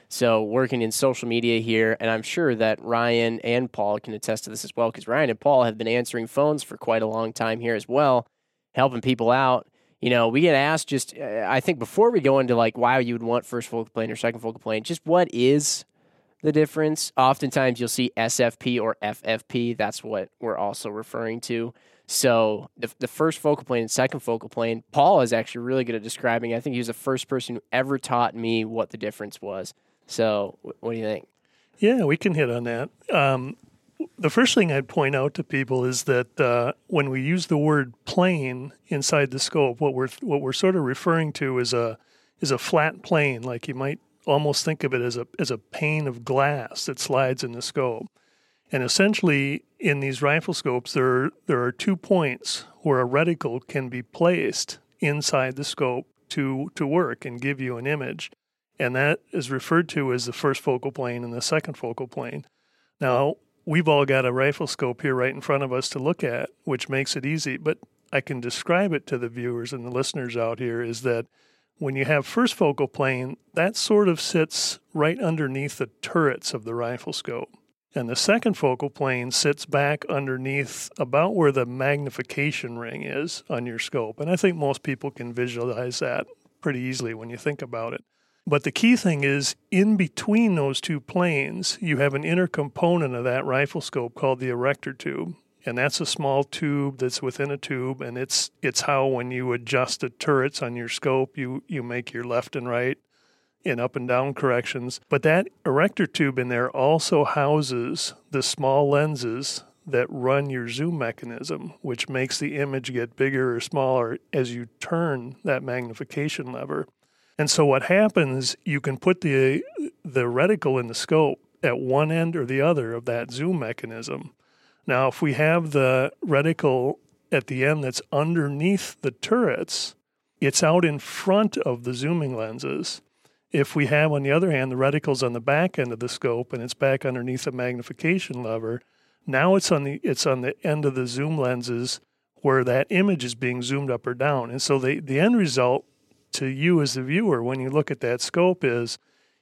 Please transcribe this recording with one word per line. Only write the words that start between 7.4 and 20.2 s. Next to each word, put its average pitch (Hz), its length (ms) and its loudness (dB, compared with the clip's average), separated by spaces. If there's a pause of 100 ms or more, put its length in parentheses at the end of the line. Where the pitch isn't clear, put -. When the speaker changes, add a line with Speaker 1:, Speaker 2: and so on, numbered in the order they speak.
Speaker 1:
here 117 160 0
as 104 140 -6
well, 127 360 4 (500)
helping 127 260 2
people 120 300 2
out. 131 360 4 (340)
You - 80 0
know, 120 180 6
we 123 140 2
get 170 140 6
asked 147 340 2
just, - 280 -4
uh, 113 300 -4
I 123 140 2
think 165 180 -2
before 202 320 4
we 220 80 2
go 135 200 4
into, 123 160 2
like, 113 220 2
why 120 220 4
you 120 160 0
would 113 80 -6
want 117 220 0
first 120 240 -6
focal 113 220 -6
plane 110 200 -4
or 113 40 -8
second 117 260 -2
focal 113 180 -6
plane, 110 240 -4
just 170 220 -6
what 170 280 4
is 135 500 2 (600)
the 151 80 2
difference? 156 680 0
Oftentimes 131 600 2
you'll 120 100 -2
see 123 260 0
S 113 240 0
F 120 200 2
P 123 180 -2
or 110 240 -2
F 107 220 -6
F 110 240 -2
P. 120 260 -2
That's 107 300 -4
what 101 260 -4 (100)